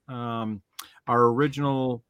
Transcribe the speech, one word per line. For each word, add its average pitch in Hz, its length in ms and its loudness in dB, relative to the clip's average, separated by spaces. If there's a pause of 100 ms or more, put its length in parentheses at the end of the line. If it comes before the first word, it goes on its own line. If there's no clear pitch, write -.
um, 117 540 -6 (440)
our 120 220 6
original 135 800 -2